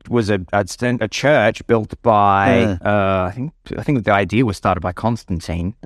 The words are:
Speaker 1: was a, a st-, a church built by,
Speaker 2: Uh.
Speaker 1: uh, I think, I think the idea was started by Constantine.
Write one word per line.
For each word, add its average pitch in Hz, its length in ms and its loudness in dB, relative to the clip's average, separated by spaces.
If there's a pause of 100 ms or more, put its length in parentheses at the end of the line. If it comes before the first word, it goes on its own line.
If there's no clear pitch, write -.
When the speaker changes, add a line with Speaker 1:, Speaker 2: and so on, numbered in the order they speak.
Speaker 1:
was 117 200 0
a, 101 120 0 (120)
a 101 140 0
st-, 123 340 -4
a 110 60 -2
church 113 640 0
built 113 340 0
by, 104 600 4 (200)
Speaker 2:
Uh. 104 60 -2
Speaker 1:
uh, 95 400 0
I 92 40 -8
think, 131 200 -8 (260)
I - 60 -8
think 135 200 0
the 107 80 2
idea 101 320 2
was 101 120 -2
started 87 240 -2
by 90 120 -4
Constantine. 87 840 -6 (120)